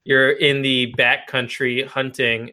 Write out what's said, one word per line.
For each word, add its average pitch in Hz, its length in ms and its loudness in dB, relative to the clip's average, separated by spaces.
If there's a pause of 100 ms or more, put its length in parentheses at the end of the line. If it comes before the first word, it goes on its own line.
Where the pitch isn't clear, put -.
you're 135 300 4
in 139 300 2
the 127 360 0
backcountry 127 880 -2
hunting 123 680 -4